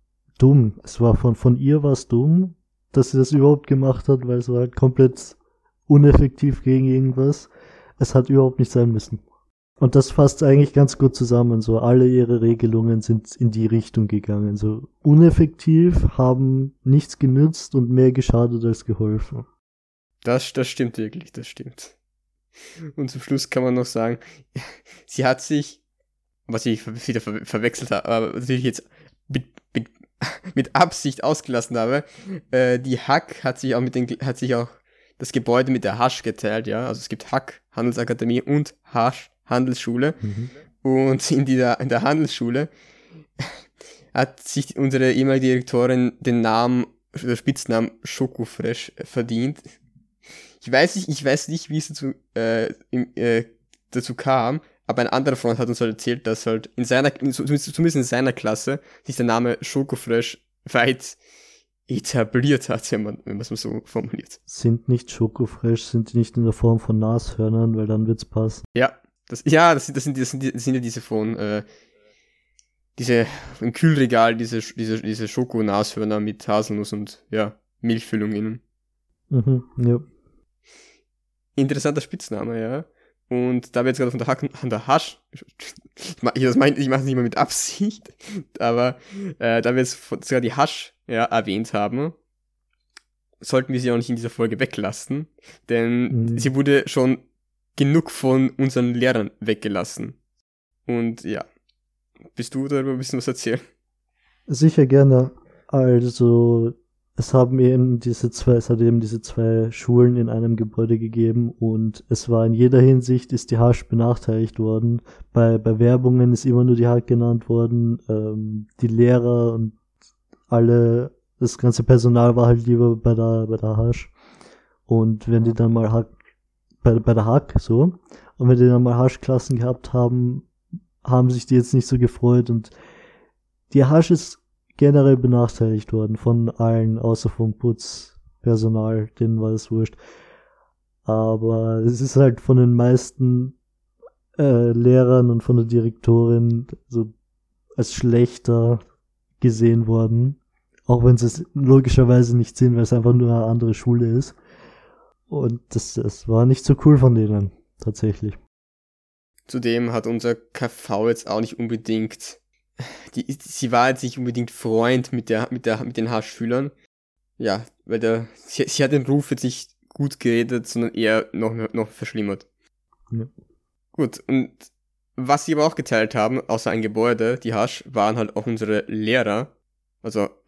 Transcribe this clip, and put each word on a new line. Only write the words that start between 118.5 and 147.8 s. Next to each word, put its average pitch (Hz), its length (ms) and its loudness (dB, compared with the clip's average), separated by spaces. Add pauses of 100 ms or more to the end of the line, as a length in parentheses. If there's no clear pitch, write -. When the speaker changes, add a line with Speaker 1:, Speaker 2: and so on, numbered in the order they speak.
Speaker 1:
die 120 80 0
Lehrer 120 640 4
und 113 260 -4 (720)
alle, 117 640 2 (260)
das - 200 -2
ganze 120 260 2
Personal 120 520 4
war 120 100 4
halt 117 200 4
lieber 120 300 4
bei 117 180 0
der, 113 340 0
bei 110 80 -2
der 107 200 -2
Hasch. 117 360 -2 (720)
Und 113 440 0
wenn 113 160 4
die 117 100 2
dann 113 180 2
mal 113 200 0
Hack, 117 160 0 (760)
bei, 113 160 4
bei 113 160 2
der 107 120 0
Hack, 127 320 0
so, 147 360 2 (420)
und 123 120 2
wenn 123 100 6
die 123 80 8
dann 123 160 6
mal 120 140 2
Haschklassen 127 640 0
gehabt 123 340 -6
haben, 123 500 0 (640)
haben 127 260 4
sich 123 160 -4
die 127 80 2
jetzt 123 200 2
nicht 127 120 2
so 131 100 -2
gefreut 120 540 2
und 113 200 -4 (1000)
die 139 120 6
Hasch 156 260 4
ist - 300 -2 (360)
generell 143 400 6
benachteiligt 120 760 0
worden 110 240 -2
von 117 340 0
allen, 113 480 0
außer 113 320 -2
vom 110 260 -4
Putzpersonal, 110 1500 -2 (100)
denen 113 220 0
war 110 120 -2
das 110 180 -6
wurscht. 113 260 -2 (1080)
Aber 113 800 -2
es 120 160 0
ist 135 160 -2
halt 135 240 4
von 131 160 2
den 123 180 6
meisten, 123 800 0 (800)
äh, 120 360 4
Lehrern 123 580 6
und 117 120 0
von 123 140 2
der 117 100 2
Direktorin 117 1000 2 (220)
so 113 240 -4 (640)
als - 180 -4